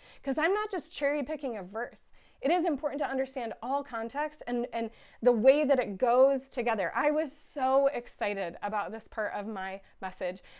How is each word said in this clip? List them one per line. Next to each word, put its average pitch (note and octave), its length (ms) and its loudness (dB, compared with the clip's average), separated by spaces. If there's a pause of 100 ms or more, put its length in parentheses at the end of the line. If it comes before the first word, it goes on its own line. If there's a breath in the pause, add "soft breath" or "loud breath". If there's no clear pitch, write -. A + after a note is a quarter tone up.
(240 loud breath)
'cause C4+ 140 0
I'm E4 160 2
not G#4+ 160 -2
just - 240 -6
cherry-picking D4 600 -2
a G3 80 -6
verse. G#3 480 -10 (280 soft breath)
It C#4+ 120 2
is F4+ 140 4
important C#4+ 340 -2
to B3+ 100 -2
understand C4 540 -4
all C4+ 200 -2
context C4 640 -6
and, A#3+ 260 -2
and A3+ 200 -4 (320 loud breath)
the A#3+ 80 8
way C4 320 6
that B3+ 160 4
it G#3 180 -2
goes C4 520 4
together. G#3+ 440 -2
I D4 160 2
was D4+ 260 0
so C4+ 520 2
excited G3+ 720 -4
about G3+ 300 -4
this G#3+ 160 -12
part - 260 -4
of G3+ 140 -6
my G3 340 -8 (200 soft breath)
message, F#3 420 -6 (160 loud breath)